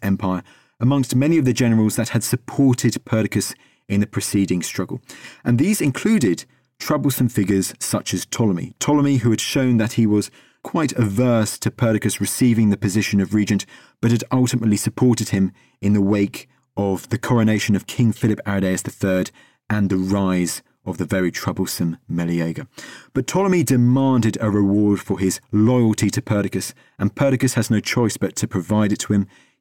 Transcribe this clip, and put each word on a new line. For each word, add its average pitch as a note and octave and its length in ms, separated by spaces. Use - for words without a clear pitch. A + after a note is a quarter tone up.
empire, F#2+ 400
amongst C3 380
many D#3 220
of C3+ 80
the B2 80
generals A2+ 420
that A2+ 140
had A2+ 120
supported - 840
Perdiccas G#2+ 480
in G2+ 120
the G#2 60
preceding F#2 560
struggle. - 380
And A#2+ 140
these G3 220
included D3 640
troublesome C#3 520
figures G2 480
such - 340
as F2+ 140
Ptolemy. G#2+ 520
Ptolemy, C#3+ 380
who A#2 140
had A2 100
shown B2+ 380
that G#2+ 160
he A2+ 120
was G#2 240
quite D#3 300
averse A2+ 640
to - 120
Perdiccas G#2+ 500
receiving A2 480
the G2+ 80
position G2+ 420
of F#2 140
regent, G#2 320
but A#2+ 80
had A#2 200
ultimately A#2+ 460
supported A#2 540
him F#2+ 220
in G2+ 140
the G2+ 80
wake G2+ 480
of G2 320
the A2+ 80
coronation A2 580
of F#2 120
King A2+ 260
Philip G#2+ 320
Aridaeus F#2+ 380
the F#2+ 80
third F#2+ 400
and G#2 180
the F#2+ 80
rise F#2 680
of F2 140
the F2+ 80
very F#2 240
troublesome F2 640
Meleager. E2+ 560
But C3 120
Ptolemy F#3 360
demanded B2 760
a A2 120
reward G#2 500
for F#2+ 180
his F#2+ 220
loyalty A2 600
to - 100
Perdiccas, G2 540
and G2+ 160
Perdiccas C3+ 400
has A#2 160
no G#2+ 100
choice A2+ 380
but - 180
to A2+ 100
provide G#2 460
it - 80
to - 140
him. G2+ 140